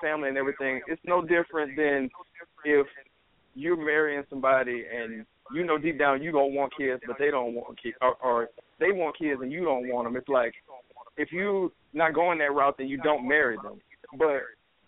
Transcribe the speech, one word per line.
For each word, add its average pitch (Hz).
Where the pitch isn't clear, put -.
family 151
and 135
everything." 135
It's 160
no 175
different 165
than 143
if 147
you're 165
marrying 151
somebody 131
and 113
you 160
know 165
deep 151
down 139
you 160
don't 139
want 139
kids, 131
but 120
they 147
don't 123
want 120
kids, 117
or, 127
or 120
they 180
want 170
kids 143
and 131
you 175
don't 127
want 120
'em. 120
It's 123
like, 123
if 147
you're 190
not 160
going 170
that 143
route, 139
then 135
you 139
don't 147
marry 135
them. 104
But 139